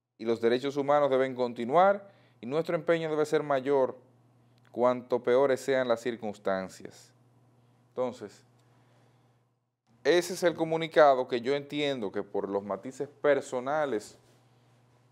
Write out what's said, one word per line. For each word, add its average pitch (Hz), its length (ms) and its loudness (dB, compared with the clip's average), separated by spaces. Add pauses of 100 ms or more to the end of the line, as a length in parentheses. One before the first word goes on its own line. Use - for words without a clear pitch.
(180)
y 107 60 -12
los 113 160 -2
derechos 127 360 0
humanos 143 340 2
deben 131 240 0
continuar 127 800 0 (280)
y 113 60 -14
nuestro 160 300 -4
empeño 160 340 0
debe 151 140 0
ser 151 180 0
mayor 139 540 0 (760)
cuanto 123 520 0
peores 131 380 4
sean 131 280 0
las 113 120 2
circunstancias". 101 1120 -8 (760)
Entonces, 117 560 -8 (1600)
ese 175 300 2
es 175 80 -10
el 170 120 2
comunicado 160 720 4
que 123 140 -2
yo 131 140 -2
entiendo 143 580 -4
que 101 100 -6
por 98 260 -6
los 98 140 -2
matices 104 460 -8
personales 135 1080 -2 (960)